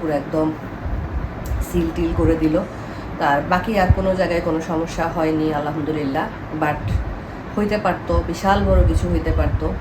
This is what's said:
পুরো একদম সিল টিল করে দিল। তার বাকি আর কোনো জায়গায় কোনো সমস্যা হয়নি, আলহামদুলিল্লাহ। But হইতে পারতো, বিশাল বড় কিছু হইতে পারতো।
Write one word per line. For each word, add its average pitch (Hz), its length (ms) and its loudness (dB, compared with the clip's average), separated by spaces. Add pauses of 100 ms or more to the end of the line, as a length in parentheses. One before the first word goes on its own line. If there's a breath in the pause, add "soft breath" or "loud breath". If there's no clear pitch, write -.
পুরো 156 120 -2
একদম 156 380 0 (1200)
সিল 170 240 2
টিল 165 220 0
করে 160 180 4
দিল। 156 240 2 (600 loud breath)
তার 147 300 2
বাকি 185 300 2
আর 180 160 4
কোনো 190 200 2
জায়গায় 175 300 0
কোনো 160 160 0
সমস্যা 165 540 -2
হয়নি, 156 380 2
আলহামদুলিল্লাহ। 147 720 -2 (340)
But 151 300 0 (640)
হইতে 208 200 2
পারতো, 180 500 0
বিশাল 196 380 2
বড় 185 220 6
কিছু 175 220 2
হইতে 160 220 0
পারতো। 156 500 0